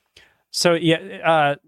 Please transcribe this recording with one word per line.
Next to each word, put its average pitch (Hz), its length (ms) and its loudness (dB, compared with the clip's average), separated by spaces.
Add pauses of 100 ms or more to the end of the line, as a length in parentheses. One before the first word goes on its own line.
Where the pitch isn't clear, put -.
(520)
So, 175 220 0
yeah, 160 220 0 (280)
uh, 151 320 2 (120)